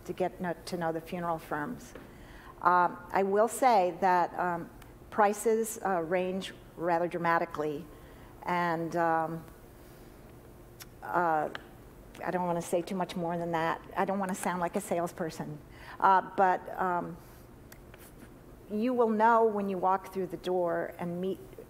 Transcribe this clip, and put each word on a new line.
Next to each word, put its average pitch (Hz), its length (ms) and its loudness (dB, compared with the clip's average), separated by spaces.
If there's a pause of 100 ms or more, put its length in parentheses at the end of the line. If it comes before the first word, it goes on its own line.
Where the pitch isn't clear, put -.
to 180 80 -8
get 180 260 -2
kno-, 175 160 -4 (100)
to 185 120 -6
know 165 140 0
the 160 100 -4
funeral 170 360 -4
firms. 156 560 -8 (680)
Um, 175 360 4 (140)
I 190 120 2
will 202 240 4
say 214 520 4
that, 180 400 2
um, 170 300 -2 (400)
prices, 220 760 2
uh, 190 180 2
range 185 500 -2 (240)
rather 170 300 2
dramatically, 165 760 0 (600)
and, 170 500 0
um, 165 480 0 (1600)
uh, 160 460 2 (760)
I 170 80 -4
don't 180 140 -2
wanna 170 160 0
say 175 200 -2
too 190 140 -6
much 180 220 -4
more 170 200 -2
than 170 140 -4
that. 165 300 0 (160)
I 190 80 0
don't 190 140 -2
wanna 190 160 -2
sound 180 260 -2
like 175 160 -2
a 196 40 0
salesperson, 170 760 -4 (420)
uh, 190 220 8 (160)
but, 185 240 6 (180)
um, 175 380 -2 (1500)
you 220 220 0
will 240 160 4
know 226 340 6
when 208 240 2
you 196 100 -2
walk 185 360 0
through 185 140 -4
the 170 100 -8
door 170 640 -2
and 175 200 -6
meet, 190 200 -4 (300)